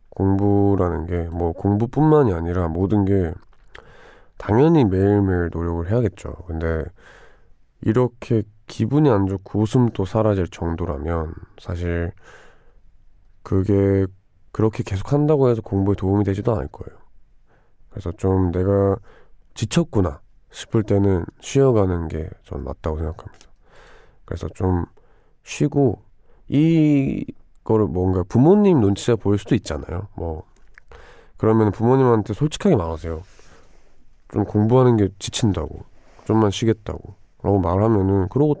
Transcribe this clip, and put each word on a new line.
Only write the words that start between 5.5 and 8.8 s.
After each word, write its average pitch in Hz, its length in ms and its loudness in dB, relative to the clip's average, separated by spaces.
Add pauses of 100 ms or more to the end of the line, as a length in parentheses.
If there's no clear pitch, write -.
노력을 85 380 -6
해야겠죠. 113 440 -2 (120)
근데 80 380 -4 (960)
이렇게 117 640 -2 (240)
기분이 135 420 0